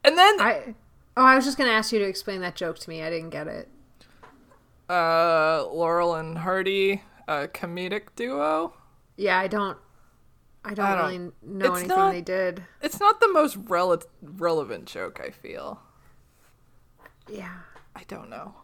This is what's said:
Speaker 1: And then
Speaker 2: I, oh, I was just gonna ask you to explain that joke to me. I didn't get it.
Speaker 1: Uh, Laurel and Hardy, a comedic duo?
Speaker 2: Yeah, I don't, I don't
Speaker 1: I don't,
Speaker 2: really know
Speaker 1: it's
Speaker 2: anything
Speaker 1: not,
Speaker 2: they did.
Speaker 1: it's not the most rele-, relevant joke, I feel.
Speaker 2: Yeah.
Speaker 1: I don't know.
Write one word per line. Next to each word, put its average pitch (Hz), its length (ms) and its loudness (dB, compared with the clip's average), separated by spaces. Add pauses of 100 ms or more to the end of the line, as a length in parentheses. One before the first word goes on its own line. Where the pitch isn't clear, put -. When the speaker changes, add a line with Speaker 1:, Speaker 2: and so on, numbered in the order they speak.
Speaker 1:
And 311 140 6
then 392 240 8
Speaker 2:
I, 220 320 0 (420)
oh, 254 80 4
I 262 120 10
was 262 100 4
just 269 120 -2
gonna 262 120 2
ask 220 240 2
you 220 60 2
to 202 60 0
explain 190 360 -6
that 180 140 -6
joke 165 240 -6
to - 100 -16
me. 160 140 -10
I 160 80 -6
didn't 165 180 -6
get 151 180 -10
it. - 220 -12 (1200)
Speaker 1:
Uh, 165 840 4
Laurel 170 440 2
and 160 240 -8
Hardy, 196 640 0 (260)
a 147 200 -2
comedic 180 600 -8 (100)
duo? 294 560 -2 (420)
Speaker 2:
Yeah, 185 240 2
I 190 80 -2
don't, 202 300 -4 (880)
I 208 80 -10
don't 202 120 -2
Speaker 1:
I 196 100 2
don't, 170 100 0
Speaker 2:
really 185 120 -6 (240)
know 190 260 -4
Speaker 1:
it's 180 120 0
Speaker 2:
anything - 80 -6
Speaker 1:
not, 381 240 4
Speaker 2:
they 175 100 -4
did. 180 420 -4 (180)
Speaker 1:
it's 302 180 -6
not 415 220 4
the 415 100 6
most 302 320 2
rele-, 175 400 2 (180)
relevant 151 640 -2
joke, - 380 -10
I 67 60 -10
feel. - 500 -14 (1500)
Speaker 2:
Yeah. 185 240 -12 (420)
Speaker 1:
I - 120 -18
don't - 220 -16
know. - 340 -16